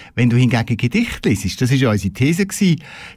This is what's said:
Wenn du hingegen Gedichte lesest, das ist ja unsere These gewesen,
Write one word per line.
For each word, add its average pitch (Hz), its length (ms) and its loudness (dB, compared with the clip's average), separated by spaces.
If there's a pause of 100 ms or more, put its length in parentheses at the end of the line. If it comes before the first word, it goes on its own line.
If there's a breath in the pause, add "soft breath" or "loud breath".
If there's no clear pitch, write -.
(140 loud breath)
Wenn 120 160 2
du 117 60 2
hingegen 120 400 2
Gedichte 202 520 -2
lesest, 95 320 -2
das 127 120 2
ist 139 80 2
ja 127 100 2
unsere 101 220 -2
These 165 340 0
gewesen, 185 380 0 (320 loud breath)